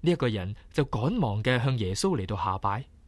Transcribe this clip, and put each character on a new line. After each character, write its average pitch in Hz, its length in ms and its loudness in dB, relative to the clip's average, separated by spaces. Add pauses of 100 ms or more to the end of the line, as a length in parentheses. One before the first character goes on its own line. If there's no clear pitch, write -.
呢 165 100 2
一 170 60 4
個 127 120 0
人 101 280 -2 (160)
就 151 140 2
趕 127 240 0
忙 117 320 0
嘅 127 200 2
向 131 140 2
耶 98 160 0
穌 185 240 0
嚟 101 80 -2
到 101 120 -4
下 92 200 -2
拜。 101 300 -2 (220)